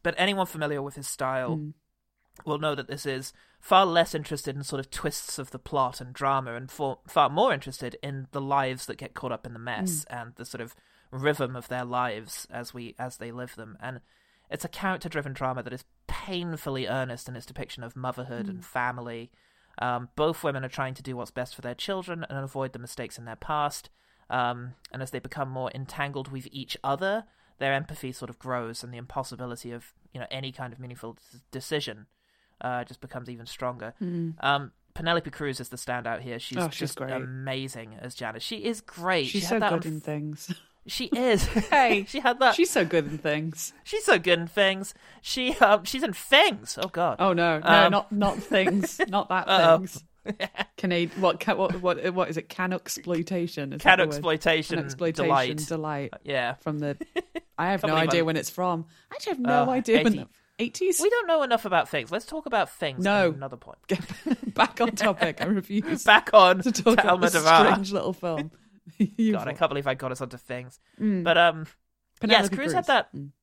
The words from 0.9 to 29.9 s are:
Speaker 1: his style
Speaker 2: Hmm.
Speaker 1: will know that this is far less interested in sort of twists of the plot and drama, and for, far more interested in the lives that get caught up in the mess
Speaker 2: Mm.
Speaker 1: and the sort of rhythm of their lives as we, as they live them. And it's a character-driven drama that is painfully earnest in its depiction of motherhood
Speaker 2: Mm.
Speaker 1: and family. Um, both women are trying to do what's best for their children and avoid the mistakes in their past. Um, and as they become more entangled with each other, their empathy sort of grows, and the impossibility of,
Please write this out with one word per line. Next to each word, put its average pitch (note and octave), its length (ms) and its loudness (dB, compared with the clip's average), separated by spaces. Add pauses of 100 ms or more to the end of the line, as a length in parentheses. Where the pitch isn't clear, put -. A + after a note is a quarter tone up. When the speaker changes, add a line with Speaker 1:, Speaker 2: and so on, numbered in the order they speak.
Speaker 1:
his C#3 140 -12
style C3 480 -2
Speaker 2:
Hmm. D3+ 120 -8 (760)
Speaker 1:
will D3+ 140 -4
know D3+ 160 -2
that C3+ 120 -8
this C3+ 180 -10
is C3+ 280 -6 (260)
far F#3+ 260 6
less E3+ 300 2
interested D3 400 -6
in C#3+ 80 -8
sort C3+ 160 -6
of C3+ 120 -10
twists - 480 -8
of C3 120 -12
the B2+ 80 -14
plot C3 400 -2
and B2+ 140 -14
drama, C3+ 400 -2
and B2 180 -12
for, C3+ 360 -4
far D3 220 4
more G3+ 240 2
interested C3+ 500 -8
in C3+ 280 -8
the C#3+ 80 -6
lives C3+ 460 0
that - 120 -10
get - 180 -14
caught B2+ 180 -8
up - 120 -10
in A#2 80 -12
the A#2 60 -16
mess D3 460 -4
Speaker 2:
Mm. A#2+ 160 -12
Speaker 1:
and A#2 140 -16
the A#2+ 100 -14
sort - 160 -12
of A#2 140 -14 (360)
rhythm C3+ 440 0
of B2 120 -14
their B2+ 160 -6
lives A#2+ 680 -4
as A#2+ 220 -12
we, A#2+ 260 -14
as B2 180 -10
they A#2 140 -12
live B2 240 -12
them. A2 260 -16
And B2 200 -12 (500)
it's D3 120 -8
a F3 60 -10
character-driven D#3+ 640 -6
drama B2+ 300 -4
that B2 100 -10
is C3 100 -14 (240)
painfully D#3+ 800 -6
earnest B2 400 -6
in B2+ 80 -12
its A#2 120 -14
depiction B2+ 360 -12
of A#2 120 -14
motherhood B2+ 500 -8
Speaker 2:
Mm. G2 40 -6
Speaker 1:
and C3 160 -12
family. B2 680 -6 (480)
Um, B2 360 -4
both D#3+ 280 0
women C#3 200 -2
are B2+ 60 -8
trying C3 240 -6
to C#3 100 -16
do B2+ 140 -8
what's A#2+ 140 -10
best B2 240 -8
for - 60 -18
their B2 140 -8
children F3+ 540 -8
and C3+ 80 -8
avoid C3+ 360 -6
the B2 60 -14
mistakes - 380 -12
in A#2 80 -16
their A2+ 100 -12
past. D3 540 -6 (400)
Um, B2 440 -4 (180)
and C3 100 -10
as C3 100 -8
they B2+ 80 -8
become C3+ 300 -8
more C3 240 -6
entangled C3+ 560 -8
with C3+ 220 -12
each C3+ 320 -10
other, F#3+ 420 -2 (340)
their C3+ 140 0
empathy C#3 380 -6
sort B2 180 -12
of - 100 -16
grows, A#2+ 440 -6
and A#2+ 100 -14
the A#2+ 40 -14
impossibility B2 720 -10
of, A#2+ 220 -14 (200)